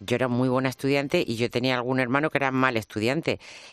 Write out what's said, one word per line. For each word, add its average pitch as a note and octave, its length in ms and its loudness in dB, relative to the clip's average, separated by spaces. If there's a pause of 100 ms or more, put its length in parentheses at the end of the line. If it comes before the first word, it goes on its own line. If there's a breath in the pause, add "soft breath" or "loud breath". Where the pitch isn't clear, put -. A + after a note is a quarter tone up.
yo A2+ 160 0
era B2+ 120 0
muy B2 220 2
buena C3 180 2
estudiante C#3+ 580 0
y A#2 100 -4
yo A#2 140 0
tenía B2+ 260 0
algún B2+ 220 0
hermano C3 320 2
que - 80 0
era C3+ 120 2
mal C3 260 2
estudiante. A2+ 640 -2 (320 loud breath)